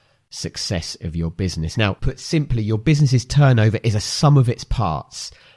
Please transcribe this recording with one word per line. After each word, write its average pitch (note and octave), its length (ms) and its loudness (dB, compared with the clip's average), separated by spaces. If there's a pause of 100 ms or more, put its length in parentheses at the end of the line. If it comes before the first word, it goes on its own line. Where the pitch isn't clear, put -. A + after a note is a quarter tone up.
(320)
success - 720 -8
of D#2+ 140 -8
your E2 140 -4
business. E2 480 -6
Now, G#2 160 0
put - 260 -4
simply, C3+ 440 -2
your G#2+ 160 -2
business's C#3+ 460 2
turnover A#2 580 4
is A2+ 100 0
a G#2+ 60 -2
sum C#3+ 380 2
of B2 120 4
its - 140 -6
parts. - 640 -4 (280)